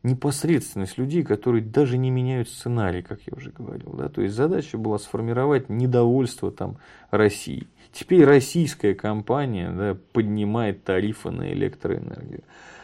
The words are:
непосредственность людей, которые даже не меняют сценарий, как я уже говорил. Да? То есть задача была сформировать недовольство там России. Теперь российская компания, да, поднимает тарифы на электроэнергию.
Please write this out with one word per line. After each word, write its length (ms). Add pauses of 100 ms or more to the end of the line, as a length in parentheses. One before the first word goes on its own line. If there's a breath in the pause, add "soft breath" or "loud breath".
непосредственность 960
людей, 260
которые 400
даже 340
не 120
меняют 400
сценарий, 520
как 260
я 80
уже 160
говорил. 460
Да? 100
То 140
есть 140
задача 420
была 200
сформировать 720
недовольство 840
там 260 (340 loud breath)
России. 560 (240 soft breath)
Теперь 320
российская 680
компания, 800
да, 260 (160)
поднимает 680
тарифы 480
на 200
электроэнергию. 920 (400 loud breath)